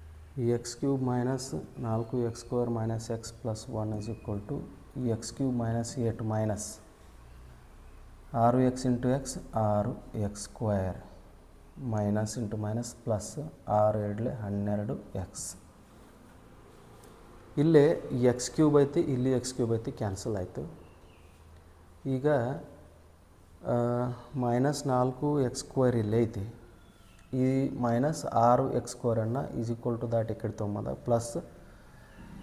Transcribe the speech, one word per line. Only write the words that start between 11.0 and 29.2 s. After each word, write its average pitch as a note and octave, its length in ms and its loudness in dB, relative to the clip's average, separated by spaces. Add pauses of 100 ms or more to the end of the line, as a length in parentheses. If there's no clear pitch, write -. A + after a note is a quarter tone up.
ಮೈನಸ್ G#2+ 460 0
into G#2+ 160 -4
ಮೈನಸ್ G#2+ 360 -4 (120)
ಪ್ಲಸ್ G#2 260 -2 (380)
ಆರು G#2+ 300 4
ಎರಡ್ಲೆ G#2 340 -2 (100)
ಹನ್ನೆರಡು G2+ 540 -2 (180)
ಎಕ್ಸ್. - 320 -8 (2250)
ಇಲ್ಲೇ D3+ 240 10 (260)
ಈ B2 140 2
ಎಕ್ಸ್ B2 260 2
ಕ್ಯೂಬ್ D3 300 6
ಐತಿ, C#3+ 180 2
ಇಲ್ಲಿ C3 320 2
ಎಕ್ಸ್ B2 220 0
ಕ್ಯೂಬ್ A#2 200 0
ಐತಿ, A2+ 180 -2
ಕ್ಯಾನ್ಸಲ್ G#2+ 440 -4
ಆಯ್ತು. F#2 280 -6 (1400)
ಈಗ, C3+ 220 0 (1400)
ಆ, B2 100 2 (580)
ಮೈನಸ್ B2+ 520 2
ನಾಲ್ಕು C3+ 540 2
ಎಕ್ಸ್ A#2+ 240 -2
ಸ್ಕ್ವೇರ್ B2+ 300 2
ಇಲ್ಲೇ A2 260 2
ಐತಿ. G#2 240 0 (880)
ಈ C3 360 2
ಮೈನಸ್ B2 560 0
ಆರು B2 480 6
ಎಕ್ಸ್ - 220 -2
ಸ್ಕ್ವೇರನ್ನು A2+ 460 0 (180)